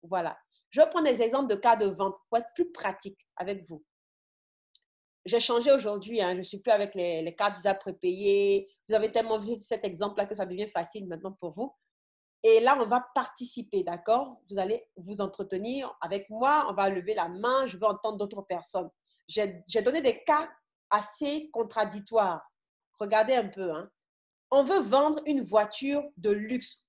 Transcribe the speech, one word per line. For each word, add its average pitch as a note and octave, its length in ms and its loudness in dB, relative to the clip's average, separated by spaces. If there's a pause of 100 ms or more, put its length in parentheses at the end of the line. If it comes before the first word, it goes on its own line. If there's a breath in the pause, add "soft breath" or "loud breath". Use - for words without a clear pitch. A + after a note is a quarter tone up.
Voilà. E3+ 340 -4 (320)
Je - 100 -2
vais D#4+ 100 8
prendre D#4+ 160 0
des A#3+ 160 2
exemples B3 280 0
de G#3 60 2
cas A3+ 200 4
de G#3 120 0
vente F#3+ 280 -2 (140)
pour A3+ 80 0
être A#3 180 -2
plus F4 160 -2
pratique G3 480 -8 (160)
avec F#3 320 -8
vous. D#3 160 -16 (1400)
J'ai A3+ 160 2
changé A#3+ 300 4
aujourd'hui, G#3 500 2
hein, F3+ 100 0
je F3+ 60 -2
ne F#3 60 -8
suis G3 160 -12
plus A#3 120 0
avec G3+ 240 2
les, F3 260 -2
les E3 140 -6
cartes G3+ 200 0
Visa F#3+ 200 0
prépayées. G3 960 0 (180 soft breath)
Vous G#3+ 80 0
avez A3 160 2
tellement A3+ 260 0
vu G#3+ 220 -6
cet - 240 -6
exemple-là G3+ 420 -2
que G3+ 80 -10
ça G3+ 120 -4
devient F#3 220 -6
facile F#3+ 400 -8
maintenant F3+ 260 -10
pour E3+ 180 -10
vous. A3+ 200 -8 (680)
Et A3+ 180 8
là, B3+ 220 6
on A3 60 0
va B3 260 0
participer, A#3+ 680 -6
d'accord ? A3+ 680 -2
Vous G3 80 -6
allez G3 260 -2 (120)
vous G3 260 -10
entretenir G3 800 -6
avec G3 300 -6
moi, C4+ 380 2
on G3 40 -6
va G3 160 2
lever F#3+ 240 -2
la F3 140 0
main, A#3+ 400 0
je F#3+ 100 -10
veux G3+ 80 -2
entendre G#3 320 -2
d'autres G3+ 240 -8
personnes. F3+ 480 -6 (380)
J'ai, G3 400 -4
j'ai A3 160 0
donné C#4 180 2
des B3+ 220 2
cas D#4 260 2 (400)
assez D4 640 -2
contradictoires. G#3 880 -2 (580)
Regardez G#3+ 360 4
un A3 120 0
peu, F#3 240 -6
hein. D#3 180 -8 (600)
On C#4 140 6
veut F4+ 180 4
vendre C#4+ 460 4
une C#4 140 0
voiture G#3+ 640 0 (140)
de G3+ 140 0
luxe A3 580 -4